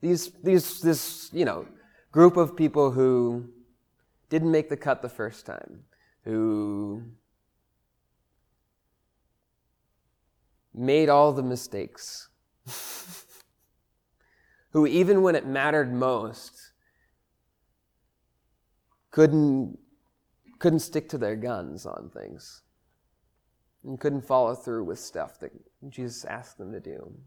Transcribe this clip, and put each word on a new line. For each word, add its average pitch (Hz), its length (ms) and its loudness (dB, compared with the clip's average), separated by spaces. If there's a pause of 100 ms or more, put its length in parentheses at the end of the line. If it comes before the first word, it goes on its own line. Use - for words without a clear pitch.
These, 170 300 -2 (120)
these, 180 380 2
this, - 520 -2
you 165 120 0
know, 92 220 -4 (460)
group 175 240 8
of 165 200 2
people 147 360 2
who 123 580 0 (760)
didn't 160 240 0
make 156 160 2
the 147 80 -4
cut 135 260 -2
the 123 60 -8
first 113 360 -10
time, - 360 -16 (420)
who 107 800 -4 (3750)
made 139 360 2
all 147 240 6
the 135 100 -2
mistakes, - 840 -10 (380)
<laughs> - 600 -16 (1400)
who 151 160 4
even 180 360 4
when 185 120 4
it 147 100 0
mattered 135 480 0
most, 123 760 -4 (2500)
couldn't 147 640 4 (840)
couldn't 165 180 4
stick 151 300 -6
to 151 100 -8
their 110 160 -2
guns 101 500 -8
on - 300 -14
things - 480 -18 (1200)
and 135 140 -12
couldn't 143 240 -2
follow 123 320 2
through 117 300 -6
with 87 140 -8
stuff - 420 -12
that - 120 -14 (360)
Jesus 127 360 -12
asked - 340 -14
them 98 140 -14
to 101 80 -14
do. - 320 -16 (140)